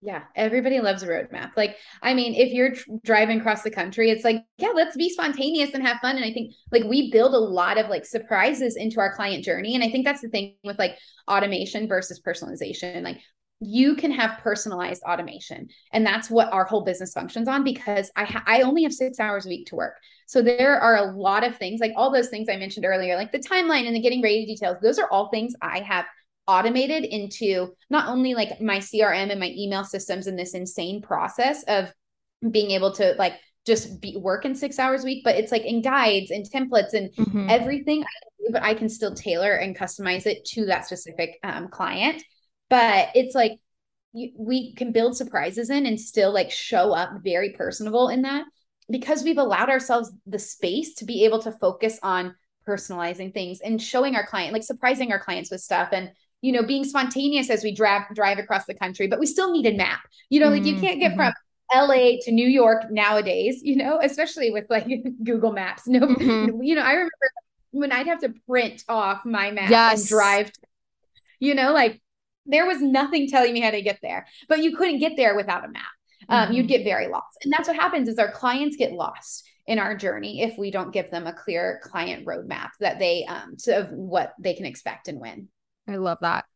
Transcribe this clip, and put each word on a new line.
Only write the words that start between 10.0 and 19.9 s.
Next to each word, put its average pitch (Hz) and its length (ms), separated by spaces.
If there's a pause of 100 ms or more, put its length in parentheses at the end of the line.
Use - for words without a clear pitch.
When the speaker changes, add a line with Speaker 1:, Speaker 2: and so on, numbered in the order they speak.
Speaker 1:
that's 285 160
the 233 80
thing 196 340
with, 202 160
like, 185 180 (300)
automation 202 640
versus 185 320
personalization. 180 800
Like, 175 160 (420)
you 247 360
can 294 160
have 226 260
personalized 180 640
automation, - 640 (260)
and 220 140
that's 214 240
what 226 220
our 190 120
whole 202 200
business 185 280
functions 226 360
on, 269 160
because 208 500
I 208 100
ha-, 214 220
I 233 160
only 294 220
have 294 80
six 262 260
hours 202 280
a - 20
week 180 180
to - 80
work. 165 220 (300)